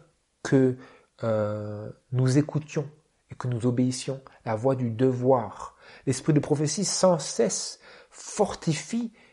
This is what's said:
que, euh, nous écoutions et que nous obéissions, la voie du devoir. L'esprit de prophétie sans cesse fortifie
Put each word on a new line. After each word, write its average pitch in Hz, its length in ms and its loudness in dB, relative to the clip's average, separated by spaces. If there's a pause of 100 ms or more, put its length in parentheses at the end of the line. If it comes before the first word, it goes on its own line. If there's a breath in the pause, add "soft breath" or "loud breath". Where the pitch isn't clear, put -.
(420)
que, 131 340 4 (480 loud breath)
euh, 107 640 -2 (240)
nous 127 240 2
écoutions 151 540 -2 (400)
et - 60 -16
que - 120 -6
nous 120 160 -2
obéissions, 127 560 0 (240 loud breath)
la 113 100 -2
voie 127 220 0
du 123 140 -2
devoir. 123 840 2 (300 loud breath)
L'esprit 143 280 0
de 147 60 6
prophétie 151 440 0
sans 180 340 4
cesse - 640 -2 (300 loud breath)
fortifie - 1040 -4 (180 soft breath)